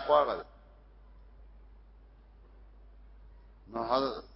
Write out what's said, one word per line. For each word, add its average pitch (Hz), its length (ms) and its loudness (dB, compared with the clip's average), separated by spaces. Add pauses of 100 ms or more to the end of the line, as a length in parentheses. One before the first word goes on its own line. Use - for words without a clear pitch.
خو 147 80 8
هغه 135 220 8
ده. - 80 -8 (3250)
نو 117 240 -4
حضرت 131 320 4 (120)